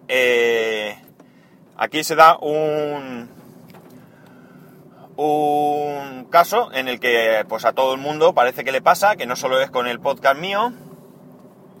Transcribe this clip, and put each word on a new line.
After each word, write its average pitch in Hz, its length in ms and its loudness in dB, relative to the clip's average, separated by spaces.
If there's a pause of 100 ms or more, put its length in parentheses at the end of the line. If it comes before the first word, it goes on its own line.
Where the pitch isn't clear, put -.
eh, 117 880 2 (800)
aquí 151 300 -4
se 160 100 -4
da 160 220 6
un, 147 920 -6 (1900)
un 147 1120 -2
caso 202 400 2
en 131 160 -4
el 123 140 -6
que, 113 480 2
pues, 113 160 -4
a 113 80 0
todo 131 200 0
el 135 60 -6
mundo 151 340 2
parece 127 300 0
que 131 80 -4
le 131 100 0
pasa, 185 360 2
que 143 80 -6
no 123 100 -4
solo 131 240 0
es 135 100 0
con 123 160 -2
el 120 140 -6
podcast 139 400 0
mío, 202 320 -2 (1080)